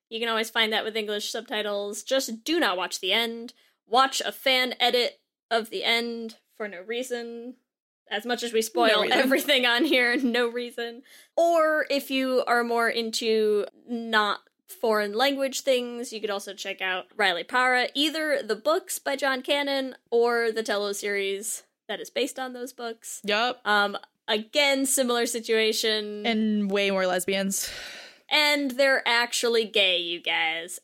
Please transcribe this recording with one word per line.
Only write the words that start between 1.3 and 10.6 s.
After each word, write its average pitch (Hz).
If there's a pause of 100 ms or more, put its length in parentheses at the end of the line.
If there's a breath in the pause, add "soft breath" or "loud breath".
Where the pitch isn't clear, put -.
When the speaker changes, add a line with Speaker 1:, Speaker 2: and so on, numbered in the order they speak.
Speaker 1:
subtitles. 208
Just 262
do 330
not 202
watch 180
the 190
end. 233 (340 soft breath)
Watch 262
a 208
fan 254
edit 240 (300)
of 226
the 196
end 233 (220)
for 214
no 180
reason. 233 (560)
As 214
much 240
as 233
we 226
spoil 220
Speaker 2:
No 214
reason. -
Speaker 1:
everything 269
on 240
here, 247
no 240
reason. 233 (340 loud breath)